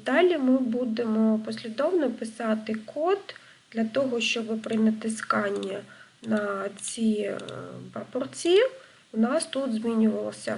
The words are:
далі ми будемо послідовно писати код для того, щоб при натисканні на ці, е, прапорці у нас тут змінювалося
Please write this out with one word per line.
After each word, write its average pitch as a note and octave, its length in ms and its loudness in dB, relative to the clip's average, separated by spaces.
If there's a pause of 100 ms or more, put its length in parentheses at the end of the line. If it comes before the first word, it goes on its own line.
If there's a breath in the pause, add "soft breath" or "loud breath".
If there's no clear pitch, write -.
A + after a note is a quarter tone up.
далі E4 320 4
ми C4 200 4
будемо A3 800 2
послідовно A#3+ 720 0
писати A3 640 -4
код E4 600 -2 (360 loud breath)
для A3+ 140 0
того, A#3 360 0
щоб A3 400 -2
при - 140 -4
натисканні G#3 1000 0 (440 loud breath)
на G3+ 480 -2 (120)
ці, A3 380 0
е, G3+ 200 -4 (540)
прапорці - 680 2 (520 loud breath)
у A3 60 -2
нас C4+ 280 2
тут C4+ 280 -4
змінювалося G#3+ 840 0